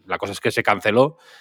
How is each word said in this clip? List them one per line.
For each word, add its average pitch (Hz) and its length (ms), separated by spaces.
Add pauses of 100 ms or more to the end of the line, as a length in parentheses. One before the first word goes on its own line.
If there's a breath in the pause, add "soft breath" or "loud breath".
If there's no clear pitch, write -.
la 92 100
cosa 101 160
es - 80
que 117 100
se 113 120
canceló 110 560 (220 soft breath)